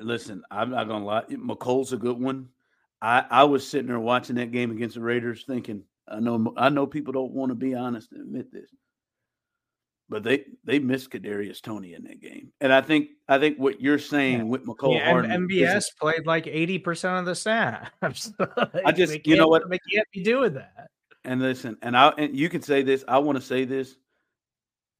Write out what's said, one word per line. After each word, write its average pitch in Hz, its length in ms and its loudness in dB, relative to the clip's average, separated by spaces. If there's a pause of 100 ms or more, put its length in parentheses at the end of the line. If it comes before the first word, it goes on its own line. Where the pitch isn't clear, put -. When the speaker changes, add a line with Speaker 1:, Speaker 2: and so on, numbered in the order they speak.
Speaker 1:
listen, 110 500 -8
I'm 117 200 -4
not 117 180 -4
gonna 107 160 -6
lie. 107 200 -2
Mecole's 123 680 -4
a 120 60 -4
good 120 200 -2
one. 131 300 -4 (540)
I, 120 280 4
I 127 140 8
was 139 220 4
sitting 131 200 -4
there 123 120 -4
watching 120 380 0
that 120 160 -4
game 123 180 -2
against 113 240 -6
the 120 60 -10
Raiders 117 460 -2
thinking, 113 360 -6 (240)
I 110 140 -8
know, 117 360 0
I 131 120 4
know 139 180 0
people 147 280 -8
don't 131 180 -4
wanna 131 220 -4
be 127 200 -4
honest 120 380 -8
and 98 80 -18
admit 101 320 -12
this, - 160 -18 (1400)
but 107 120 -6
they, 127 220 0 (200)
they 143 140 2
missed 131 320 -2
Kadarius 101 520 -8
Toney 95 320 -12
in - 100 -18
that - 160 -20
game. - 400 -18
And 131 120 4
I 135 100 8
think, 147 260 2 (180)
I 135 120 4
think 151 200 2
what 131 220 -2
you're 139 180 2
saying 139 400 0
Speaker 2:
Yeah. 113 60 -2
Speaker 1:
with 131 220 -4
Mecole 135 300 0
Speaker 2:
Yeah, 147 80 0
M-, 156 80 4
Speaker 1:
Hardman 120 200 2
Speaker 2:
M 180 160 -2
V 180 160 2
S 196 200 2
Speaker 1:
is - 140 -8
Speaker 2:
played, 156 280 -2
like, 165 200 0
eighty 165 320 -2
percent 180 400 -4
of 180 60 -4
the 175 100 -4
snaps. 190 1000 -4
<laughs> - 40 -4
Speaker 1:
I - 280 -2 (160)
Speaker 2:
Like, 156 120 4
Speaker 1:
just, 170 160 2
Speaker 2:
they 151 120 -8
Speaker 1:
you 151 120 6
know 160 140 8
Speaker 2:
can't, - 0 -
Speaker 1:
what? 160 200 4
Speaker 2:
they 139 100 -4 (140)
can't 208 180 0
be 196 100 -10
doing 226 320 2
that. - 360 -16 (340)
Speaker 1:
And 127 160 -2
listen, 127 420 -2
and 120 140 0
I, 143 220 8
and 147 180 -2
you 147 140 0
can 151 100 -4
say 139 220 2
this, 135 260 2
I 127 100 6
wanna 143 220 2
say 131 240 -2
this. 131 320 -6 (1040)